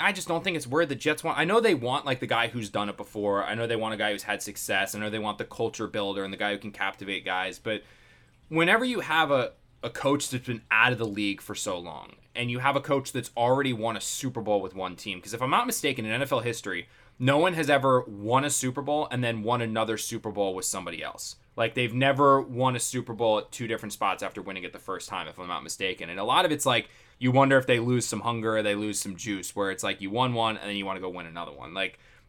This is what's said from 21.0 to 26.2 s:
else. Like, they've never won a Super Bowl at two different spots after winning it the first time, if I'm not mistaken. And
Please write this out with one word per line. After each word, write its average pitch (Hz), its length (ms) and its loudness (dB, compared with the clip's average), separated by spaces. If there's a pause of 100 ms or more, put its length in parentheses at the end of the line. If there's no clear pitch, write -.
else. - 340 -10 (200)
Like, 113 160 0
they've 123 220 0
never 135 480 6
won 127 340 0
a - 20 -4
Super 120 360 -4
Bowl 107 240 4
at - 140 -6
two 120 140 -6
different 110 280 -4
spots 95 280 0
after 98 200 -8
winning 92 220 -10
it 87 100 -10
the 92 40 -14
first 90 300 -10
time, 87 200 -6
if 76 100 -14
I'm 90 100 -10
not 85 140 -6
mistaken. 87 480 -6
And 92 100 -6